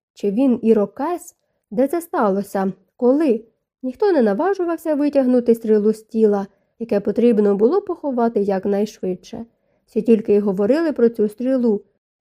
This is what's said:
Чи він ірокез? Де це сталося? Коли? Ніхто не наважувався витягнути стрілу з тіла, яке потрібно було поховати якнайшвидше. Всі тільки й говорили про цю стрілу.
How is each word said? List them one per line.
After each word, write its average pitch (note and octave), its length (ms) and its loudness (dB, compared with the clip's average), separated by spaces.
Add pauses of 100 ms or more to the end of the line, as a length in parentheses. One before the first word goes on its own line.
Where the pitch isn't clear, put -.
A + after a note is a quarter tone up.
(140)
Чи G3+ 180 -4
він A#3+ 300 2
ірокез? A3+ 760 -2 (360)
Де B3 160 0
це E4+ 140 -4
сталося? G3 720 -2 (240)
Коли? B3+ 480 0 (380)
Ніхто C4 280 -2
не D4+ 100 2
наважувався E4 720 -2
витягнути B3+ 600 2
стрілу G#3+ 380 0
з G#3+ 100 -12
тіла, G3+ 440 0 (320)
яке A3 200 -4
потрібно G#3+ 560 2
було C4 260 2
поховати A#3+ 600 -2
якнайшвидше. G3+ 1040 -4 (400)
Всі - 160 -4
тільки G#3 320 2
й G3+ 60 4
говорили G#3 520 0
про A#3 180 2
цю G#3+ 200 -2
стрілу. A#3+ 520 0 (400)